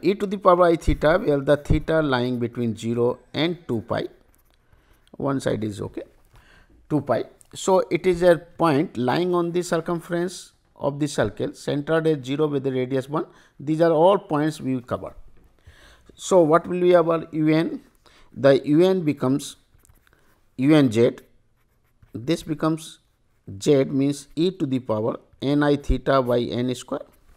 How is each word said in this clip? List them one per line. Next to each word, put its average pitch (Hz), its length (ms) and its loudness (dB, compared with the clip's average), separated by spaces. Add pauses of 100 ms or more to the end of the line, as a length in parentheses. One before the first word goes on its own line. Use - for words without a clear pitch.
e 185 120 2
to 208 140 -4
the 196 100 -6
power 180 280 4
I 170 100 4
theta, 156 440 0
where 147 200 0
the 143 180 2
theta 156 440 -2
lying 127 380 -2
between 117 360 -4
zero 120 440 -2 (140)
and 170 240 -4 (100)
two 117 140 -4
pi, - 260 -6 (1080)
one 127 220 -4
side 120 240 -2
is 101 180 -8
okay, - 220 -10 (840)
two 147 120 -2
pi. 117 220 -2 (300)
So, 185 360 2
it 170 160 -4
is 175 160 0
a 175 160 6
point 151 580 -2
lying 143 380 -2
on 175 180 -2
the 175 120 -4
circumference 175 920 -6 (220)
of 143 240 -6
the 147 80 -2
circle, 127 460 -4
centered 156 540 -2
at 151 160 0
zero 143 240 -2
with 139 160 -2
the 135 80 -2
radius 127 380 -2
one. 165 160 -4 (340)
These 151 220 -2
are 165 100 4
all 180 280 4
points 151 420 -4
we 131 200 -4
cover. 92 340 -10 (1000)
So, - 260 4
what 165 260 4
will 180 120 -4
be 180 160 4
our 165 360 2
U 156 180 0
n? 160 320 0 (500)
The 135 340 4
U 151 180 4
n 190 180 2
becomes 139 560 -2 (1000)
U 143 180 4
n 139 160 4
Z. 117 260 2 (960)
This 156 300 -4
becomes 156 560 -4 (600)
Z, 139 260 2
means 143 500 -2
e 175 160 0
to 170 160 -4
the 131 100 -2
power 113 380 -4 (260)
n 147 220 0
I 147 120 4
theta 139 460 0
by 120 180 0
n 120 360 -4
square. - 320 -10 (300)